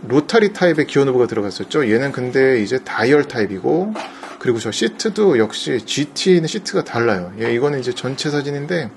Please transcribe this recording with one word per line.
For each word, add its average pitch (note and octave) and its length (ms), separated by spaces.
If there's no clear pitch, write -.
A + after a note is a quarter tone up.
로타리 G3 460
타입의 D#3 340
기어 C#3 160
노브가 B2+ 240
들어갔었죠. G#2+ 640
얘는 C3 220
근데 B2+ 480
이제 A2+ 180
다이얼 C#3 480
타입이고, C3 680
그리고 A#2 200
저 A2 120
시트도 G#3 680
역시 A2 460
지티는 D#3+ 640
시트가 F#3+ 380
달라요. G2+ 540
예, A#2 140
이거는 C3+ 280
이제 B2 120
전체 C3+ 360
사진인데 C#3+ 680